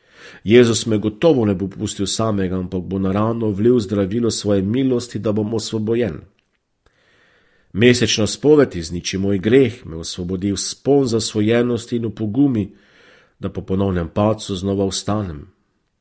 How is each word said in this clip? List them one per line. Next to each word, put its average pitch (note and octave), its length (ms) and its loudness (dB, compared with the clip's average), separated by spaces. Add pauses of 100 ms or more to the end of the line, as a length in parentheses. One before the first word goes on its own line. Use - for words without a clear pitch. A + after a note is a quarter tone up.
(440)
Jezus A2+ 420 6
me G#2+ 120 0
gotovo A2 480 2
ne G2+ 100 2
bo F#2+ 120 -6
pustil G2+ 380 -6
samega, F#2+ 540 -2
ampak F2+ 240 -6
bo F#2 160 -6
na F#2+ 120 -2
rano A2 400 -2
vlil A#2 280 2
zdravilo G#2 520 -2
svoje G2+ 300 0
milosti, A#2+ 580 -2
da G#2+ 120 -2
bom G#2+ 220 -2
osvobojen. A2 680 -4 (1500)
Mesečna A2+ 540 4
spoved C#3+ 480 4
izniči E2+ 420 -6
moj G2 220 0
greh, A2+ 460 2
me D#2+ 100 -12
osvobodi F2+ 580 -6
vzpon C3+ 540 0
zasvojenosti A2+ 880 0
in A#2 100 -2
opogumi, A2 680 0 (640)
da F#2+ 100 -6
po F2+ 120 -8
ponovnem F#2+ 480 -2
padcu G#2 460 -2
znova G2 320 -2
vstanem. F#2+ 600 -6 (540)